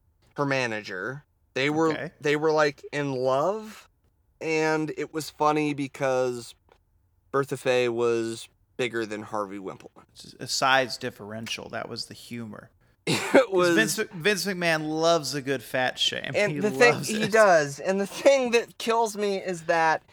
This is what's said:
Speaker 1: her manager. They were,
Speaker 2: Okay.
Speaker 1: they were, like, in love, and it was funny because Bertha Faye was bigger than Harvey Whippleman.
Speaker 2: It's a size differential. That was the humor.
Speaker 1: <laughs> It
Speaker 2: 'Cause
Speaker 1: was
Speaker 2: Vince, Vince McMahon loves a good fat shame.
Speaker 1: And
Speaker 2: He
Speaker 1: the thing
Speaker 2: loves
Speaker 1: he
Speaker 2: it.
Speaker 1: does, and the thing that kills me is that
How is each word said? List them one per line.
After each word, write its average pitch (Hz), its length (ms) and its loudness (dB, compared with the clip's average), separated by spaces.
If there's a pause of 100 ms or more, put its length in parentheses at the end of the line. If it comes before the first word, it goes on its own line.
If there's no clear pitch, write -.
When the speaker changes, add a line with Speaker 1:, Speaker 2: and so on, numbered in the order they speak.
(360)
Speaker 1:
her 143 80 0
manager. 117 800 -4 (300)
They 135 160 0
were, 160 220 2
Speaker 2:
Okay. 151 180 -8 (100)
Speaker 1:
they 147 160 2
were, 156 160 2
like, 151 400 2
in 143 200 -2
love, 151 760 -2 (540)
and 156 560 0
it 147 160 -8
was 156 160 -6
funny 151 420 0
because 131 840 -2 (800)
Bertha 139 240 -2
Faye 123 320 2
was 117 600 -2 (280)
bigger 117 300 -2
than 104 160 -8
Harvey 101 360 -6
Whippleman. - 540 -14
Speaker 2:
It's - 260 -20
a 127 80 -10
size 131 520 2
differential. 113 720 -10
That 113 180 -10
was 117 180 -10
the 117 80 -18
humor. 113 600 -14
Speaker 1:
<laughs> - 320 -20
It - 140 0 (100)
Speaker 2:
'Cause 508 200 8
Speaker 1:
was 180 260 4
Speaker 2:
Vince, 214 240 2 (140)
Vince 175 320 -2
McMahon 170 420 -2
loves 156 460 2
a 147 60 -4
good 131 220 -4
fat 127 360 -2
shame. - 360 -2
Speaker 1:
And 196 180 0
Speaker 2:
He 147 60 -4
Speaker 1:
the 202 140 0
thing 240 220 6
Speaker 2:
loves 165 140 -6
Speaker 1:
he 214 140 -2
Speaker 2:
it. 208 100 0
Speaker 1:
does, 170 480 6
and 190 200 0
the 202 60 -2
thing 262 440 4
that 226 280 0
kills 226 380 0
me 202 220 -2
is 175 240 -6
that 160 400 2 (100)